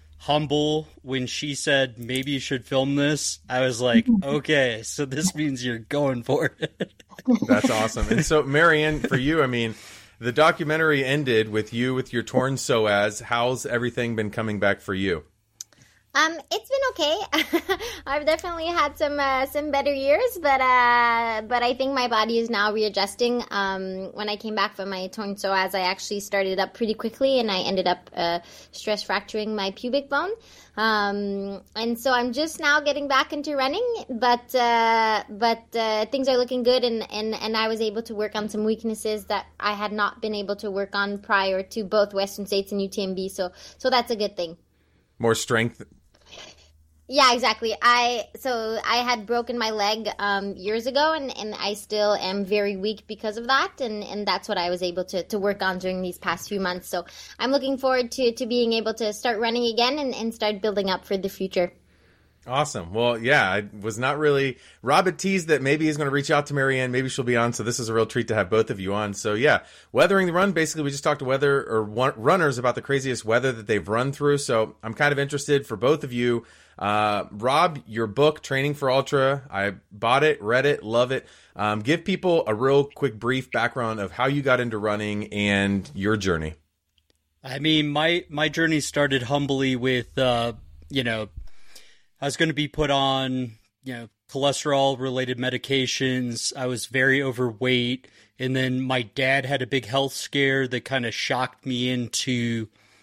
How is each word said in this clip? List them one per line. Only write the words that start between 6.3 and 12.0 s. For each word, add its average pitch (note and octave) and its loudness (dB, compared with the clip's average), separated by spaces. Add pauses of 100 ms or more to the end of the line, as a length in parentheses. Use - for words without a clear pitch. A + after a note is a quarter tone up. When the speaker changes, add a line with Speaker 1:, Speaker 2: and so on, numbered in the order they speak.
Speaker 1:
it." - -8 (240)
<laughs> B3 2
Speaker 3:
That's B3+ 4
awesome. - 0
And A3 2
so, D3+ 4
Marianne, D3+ 4
for - 0
you, D3 2
I C3 4
mean, A#2 -2 (440)
the A#2 -2
documentary D#3 2
ended B2+ 2
with G#2+ -2
you B2+ 0
with B2+ -4